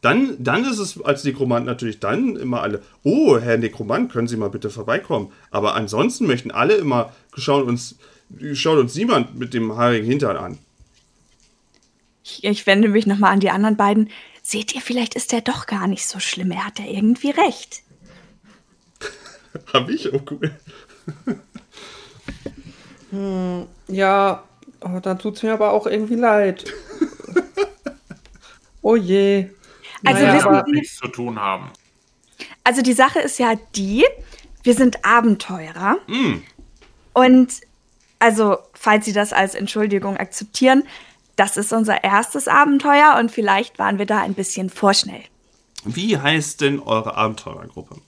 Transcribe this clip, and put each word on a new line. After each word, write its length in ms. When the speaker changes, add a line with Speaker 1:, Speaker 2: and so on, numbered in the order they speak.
Speaker 1:
Dann, 360
dann 280
ist 120
es 240
als 220
Nekromant 420
natürlich 340
dann 360
immer 260
alle, 220
„Oh, 360
Herr 180
Nekromant, 540
können 160
Sie 100
mal 120
bitte 200
vorbeikommen?“ 640
Aber 220
ansonsten 540
möchten 240
alle 240
immer, 360
schauen 280
uns, 320
schaut 240
uns 180
niemand 440
mit 140
dem 220
haarigen 300
Hintern 320
an. 200
Speaker 2:
Ich, 200
ich 240
wende 220
mich 180
nochmal 260
an 60
die 120
anderen 260
beiden. 320
Seht 320
ihr, 60
vielleicht 340
ist 160
der 100
doch 260
gar 200
nicht 200
so 120
schlimm. 320
Er 140
hat 140
ja 60
irgendwie 460
recht. 500
Speaker 1:
<laughs> 720
Hab 160
ich? 240
Oh, 80
cool. 200
Speaker 3:
Hm, 560
ja, 560
oh, 200
dann 180
tut's 240
mir 100
aber 180
auch 160
irgendwie 280
leid. 540
Speaker 1:
<laughs> 40
Speaker 3:
Oh 80
je. 520
Speaker 2:
Also 160
Speaker 3:
Naja, 140
Speaker 2:
wissen 120
Speaker 3:
aber 200
Speaker 2:
Sie 60
Speaker 4:
Nichts 240
zu 100
tun 320
haben. 320
Speaker 2:
Also 200
die 100
Sache 260
ist 200
ja 140
die: 300
wir 140
sind 280
Abenteurer. 1040
Speaker 1:
Mm. 380
Speaker 2:
Und 380
also, 380
falls 320
Sie 80
das 200
als 220
Entschuldigung 600
akzeptieren, 680
das 220
ist 160
unser 300
erstes 440
Abenteuer 720
und 120
vielleicht 480
waren 180
wir 80
da 160
ein 140
bisschen 340
vorschnell. 540
Speaker 1:
Wie 360
heißt 420
denn 180
eure 380
Abenteurergruppe? 800